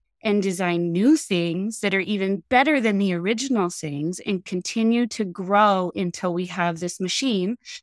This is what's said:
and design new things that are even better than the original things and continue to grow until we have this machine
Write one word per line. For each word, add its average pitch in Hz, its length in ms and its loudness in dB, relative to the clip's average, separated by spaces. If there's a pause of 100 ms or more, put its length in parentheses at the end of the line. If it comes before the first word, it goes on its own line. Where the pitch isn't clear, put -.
(220)
and 208 200 2
design 175 500 0
new 233 240 6
things 180 640 -2
that 196 140 0
are 196 60 2
even 190 480 -2
better 269 320 4
than 214 180 2
the 196 140 2
original 214 560 0
things 156 520 -6
and 190 240 -4
continue 226 600 0
to 220 180 -4
grow 190 680 2
until 180 380 -2
we 175 140 -2
have 175 340 -2
this 180 200 -6
machine 202 560 0 (260)